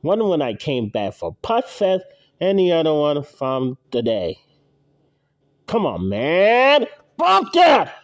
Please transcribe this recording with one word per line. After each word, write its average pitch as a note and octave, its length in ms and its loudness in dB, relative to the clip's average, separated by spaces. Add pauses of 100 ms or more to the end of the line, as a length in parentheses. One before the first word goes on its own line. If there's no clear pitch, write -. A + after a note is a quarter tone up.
One G#3 260 0
when E3 140 0
I B2 100 -4
came A#2+ 380 -4
back G2+ 240 -4
for E2 260 -10
Putt A#3 300 -4
Fest, F#3 340 -2 (340)
and G3 200 0
the F3+ 140 2
other D#3+ 200 2
one D3 300 0
from C3 560 -6 (120)
today. A2 500 -4 (1300)
Come G#3+ 200 -2
on, F#2+ 240 -4
man. G#3 760 2 (300)
Bump F#4 360 0
that! D4 520 4